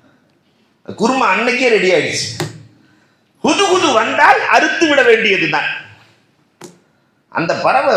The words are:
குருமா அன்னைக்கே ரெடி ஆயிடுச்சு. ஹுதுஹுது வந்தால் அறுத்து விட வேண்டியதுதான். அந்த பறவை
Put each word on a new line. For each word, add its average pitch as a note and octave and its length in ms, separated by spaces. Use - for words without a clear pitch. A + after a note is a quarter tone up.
குருமா A#3+ 400
அன்னைக்கே A#3+ 420
ரெடி F#3+ 220
ஆயிடுச்சு. - 580
ஹுதுஹுது E4+ 480
வந்தால் C4+ 560
அறுத்து D4+ 400
விட C#4 140
வேண்டியதுதான். F#3+ 840
அந்த - 260
பறவை B3 420